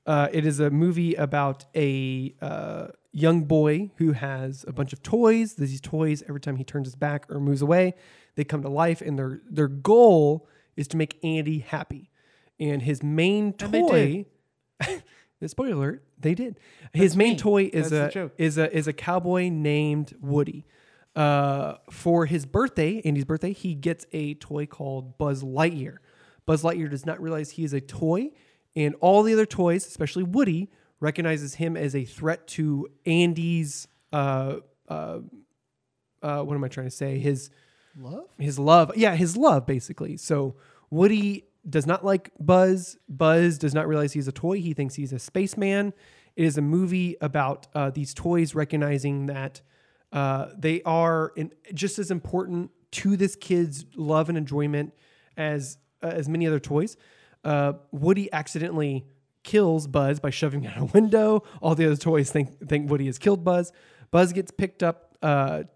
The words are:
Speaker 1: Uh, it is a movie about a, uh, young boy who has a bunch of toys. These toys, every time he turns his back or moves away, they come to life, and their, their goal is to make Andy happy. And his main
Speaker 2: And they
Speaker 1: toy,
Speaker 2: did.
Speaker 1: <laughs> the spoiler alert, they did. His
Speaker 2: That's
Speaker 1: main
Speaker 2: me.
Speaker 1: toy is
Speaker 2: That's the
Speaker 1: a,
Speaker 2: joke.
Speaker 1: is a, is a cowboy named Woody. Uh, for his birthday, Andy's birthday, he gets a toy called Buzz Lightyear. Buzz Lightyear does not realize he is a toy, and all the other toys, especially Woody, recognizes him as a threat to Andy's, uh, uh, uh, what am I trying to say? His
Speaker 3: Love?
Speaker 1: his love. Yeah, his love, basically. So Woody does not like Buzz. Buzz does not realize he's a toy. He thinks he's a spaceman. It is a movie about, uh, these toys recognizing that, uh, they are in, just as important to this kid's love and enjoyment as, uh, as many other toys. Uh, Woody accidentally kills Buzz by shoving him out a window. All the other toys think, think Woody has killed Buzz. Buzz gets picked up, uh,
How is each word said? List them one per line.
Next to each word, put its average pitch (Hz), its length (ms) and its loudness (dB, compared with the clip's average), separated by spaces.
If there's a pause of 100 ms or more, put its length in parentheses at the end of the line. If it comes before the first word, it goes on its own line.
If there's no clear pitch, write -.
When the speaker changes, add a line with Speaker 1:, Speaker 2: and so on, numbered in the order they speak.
Speaker 1:
Uh, 147 260 2
it 151 140 0
is 143 140 0
a 147 100 2
movie 170 460 2
about 139 500 -2 (100)
a, 135 640 -2
uh, - 480 -10 (240)
young 160 340 2
boy 151 500 2
who 160 160 2
has 135 560 -6
a - 40 -12
bunch 135 220 -6
of - 80 -16
toys. 226 540 2
These 135 260 -4
toys, 156 480 -2
every 143 100 -10
time 135 180 -6
he 131 60 -6
turns 139 240 -6
his 127 80 -16
back 147 360 -4
or 143 80 -6
moves 143 240 0
away, 180 320 4 (400)
they 151 80 -2
come 143 180 -4
to 135 80 -8
life, 165 320 0
and 147 160 -4
their, 135 320 -6
their 151 180 0
goal 156 800 6 (280)
is 147 140 -4
to 160 80 -2
make 156 260 -2
Andy 156 360 -2
happy. - 520 -10 (480)
And 143 240 -2
his 139 180 -2
main 196 580 0
Speaker 2:
And 202 120 -6
they 330 100 4
Speaker 1:
toy, 175 440 4 (600)
Speaker 2:
did. 370 180 -6 (160)
Speaker 1:
<laughs> - 200 -20
the 160 100 -8
spoiler 254 240 -4
alert, 147 300 -4 (160)
they 160 160 0
did. 240 240 -8 (340)
His 170 200 4
Speaker 2:
That's 185 40 2
Speaker 1:
main 226 160 6
Speaker 2:
me. 160 60 -2
Speaker 1:
toy 202 340 2
is 160 160 0
Speaker 2:
That's 151 240 0
the 196 80 -6
Speaker 1:
a, - 40 -6
Speaker 2:
joke. 135 120 -12
Speaker 1:
is 160 220 0
a, 156 180 0
is 151 100 -2
a 151 60 -4
cowboy 180 560 -2
named 151 720 0
Woody. 143 460 -2 (480)
Uh, 143 600 0 (120)
for 170 380 0
his 147 180 -2
birthday, 208 580 0
Andy's 143 220 0
birthday, 160 280 -4
he 185 200 -6
gets 165 380 -6
a 151 240 -6
toy 147 320 -10
called 135 500 -12
Buzz 139 260 -2
Lightyear. 151 520 -2 (500)
Buzz 160 160 2
Lightyear 165 300 -2
does 139 160 -8
not 165 140 -6
realize 156 300 -6
he 165 120 -6
is 143 100 -4
a 135 80 -2
toy, 170 480 -2 (480)
and 147 220 0
all 196 240 6
the 220 80 4
other 220 140 4
toys, 175 420 0
especially 165 360 -6
Woody, 185 460 0 (300)
recognizes 151 560 -2
him 165 220 -4
as 143 180 -4
a 135 80 -2
threat 156 440 -4
to 151 420 -4 (160)
Andy's, 165 840 0 (240)
uh, 135 460 -2 (320)
uh, 156 300 -8 (1040)
uh, 147 200 -6
what 143 140 -4
am 139 80 -2
I 127 40 -4
trying 131 200 -10
to 127 40 -8
say? 135 280 -4
His 135 300 -2 (480)
Speaker 3:
Love? 165 300 -14 (100)
Speaker 1:
his 143 220 -4
love. 156 380 8
Yeah, 214 180 4
his 175 220 0
love, 175 280 4
basically. - 520 -6
So 139 380 -4 (340)
Woody 202 560 2 (240)
does 139 160 0
not 180 180 0
like 190 360 0
Buzz. 185 580 4 (100)
Buzz 160 500 4
does 139 160 -2
not 156 140 0
realize 151 260 0
he's 139 140 -4
a 135 60 -6
toy. 185 260 -4
He 170 140 -4
thinks 139 220 -6
he's 135 180 -8
a 123 60 -8
spaceman. 196 760 -2 (420)
It 165 100 2
is 147 120 2
a 151 40 0
movie 175 600 0
about, 143 520 -2
uh, 139 180 -2
these 139 220 -6
toys 170 400 0
recognizing 143 760 -2
that, 135 340 -10 (500)
uh, 139 460 -2
they 160 260 -2
are 165 520 2
in, 151 160 -6 (220)
just 190 260 -4
as 190 120 -4
important 180 600 -4 (200)
to 196 260 0
this 190 180 0
kid's 165 500 -2 (100)
love 156 340 0
and 170 80 -2
enjoyment 147 560 -2 (440)
as, 147 400 -6 (260)
uh, 160 40 -4
as 165 220 -4
many 165 160 0
other 156 140 2
toys. 156 380 -2 (460)
Uh, 143 300 0 (180)
Woody 190 420 0
accidentally 151 720 -4 (380)
kills 165 440 2
Buzz 143 320 0
by 147 120 -4
shoving 143 320 -4
him 113 120 -10
out - 60 -6
a 139 40 0
window. 214 580 4 (180)
All 160 140 2
the 160 100 4
other 147 120 4
toys 151 340 2
think, 143 360 -4
think 147 220 -2
Woody 139 160 0
has 127 120 -6
killed 196 260 2
Buzz. 175 280 0 (400)
Buzz 175 220 4
gets 190 180 -4
picked 185 320 -4
up, - 380 -4
uh, 147 420 0 (120)